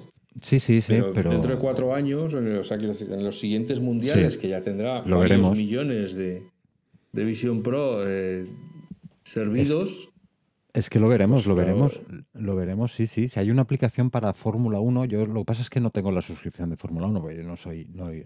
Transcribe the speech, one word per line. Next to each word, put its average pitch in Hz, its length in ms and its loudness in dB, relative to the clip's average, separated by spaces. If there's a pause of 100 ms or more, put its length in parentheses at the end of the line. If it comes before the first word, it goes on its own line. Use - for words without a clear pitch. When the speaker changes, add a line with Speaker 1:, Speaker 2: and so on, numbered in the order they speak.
(420)
Speaker 1:
Sí, - 200 4
sí, 113 200 4
sí, 113 120 0
Speaker 2:
Pero 104 180 2
Speaker 1:
pero 131 200 2
Speaker 2:
dentro 160 220 2
de 127 60 -2
cuatro 127 340 0
años, 143 420 -2
en, 113 200 0
o 98 80 0
sea, 107 140 -4
quiero 107 160 -2
decir, 101 180 -8
en 98 140 -4
los 101 120 -4
siguientes 117 440 -2
mundiales, 120 540 2
Speaker 1:
Sí. - 40 -10
Speaker 2:
que - 80 -4
ya 92 140 -4
tendrá 107 380 -4
Speaker 1:
Lo 92 200 2
Speaker 2:
varios 92 220 6
Speaker 1:
veremos. 95 160 4
Speaker 2:
millones 107 560 -2
de, 92 300 -6 (680)
de 107 140 -4
Vision 113 380 -2
Pro, 120 440 -2
eh, 92 400 -4 (800)
servidos. 139 640 0 (840)
Speaker 1:
Es, 113 120 0
es - 40 -10
que 117 120 4
lo 110 80 6
veremos, 120 300 6
Speaker 2:
Pues 98 80 0
Speaker 1:
lo 98 80 6
Speaker 2:
claro. 90 140 4
Speaker 1:
veremos, 117 320 2 (320)
lo 101 220 -4
veremos, 95 380 -2
sí, 113 140 -2
sí. 113 200 -2
Si 120 140 -6
hay 101 100 2
una 131 120 6
aplicación 127 460 0
para 107 240 -2
Fórmula 110 460 -2
uno, 123 240 2
yo 107 220 0
lo 107 160 -4
que - 40 -4
pasa 117 180 -2
es - 60 -10
que 127 120 0
no 113 80 2
tengo 98 240 0
la 90 80 0
suscripción - 480 -8
de 78 80 -6
Fórmula 82 300 -4
uno, 107 140 0
porque 78 160 -8
yo 85 60 -10
no 87 140 -10
soy, 82 360 -12
no, 90 160 -10 (160)